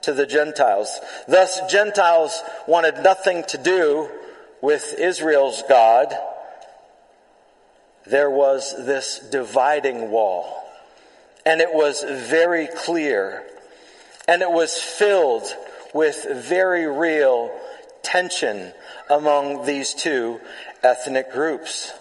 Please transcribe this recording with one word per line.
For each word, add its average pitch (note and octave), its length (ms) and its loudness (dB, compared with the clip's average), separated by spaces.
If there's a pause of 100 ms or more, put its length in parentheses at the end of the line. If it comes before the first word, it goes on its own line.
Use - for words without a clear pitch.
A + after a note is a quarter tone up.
to D3+ 140 -4
the C#3 100 2
Gentiles. C3 720 0 (300)
Thus, F3 320 4 (100)
Gentiles F3+ 720 2 (240)
wanted D#3 360 2
nothing F#3 460 2
to D3 100 -8
do D#3 500 2 (540)
with C#3+ 360 0
Israel's D#3 720 2
God. A#2+ 480 6 (1900)
There C#3 240 2
was C3+ 440 0 (120)
this C3+ 320 -4
dividing B2+ 920 -2
wall, G2+ 540 -2 (800)
and D#3+ 160 2
it E3 140 2
was D3 280 0
very D3 680 0
clear, B2 760 -4 (840)
and F3 140 4
it F3+ 100 0
was E3 300 0
filled D#3+ 760 0 (380)
with D3 320 0
very E3+ 640 0
real C#3 640 0 (520)
tension A2+ 680 -4 (380)
among C#3+ 560 0
these C#3 260 -4
two A#2 480 -4 (420)
ethnic C3 500 0
groups. D#3+ 680 -6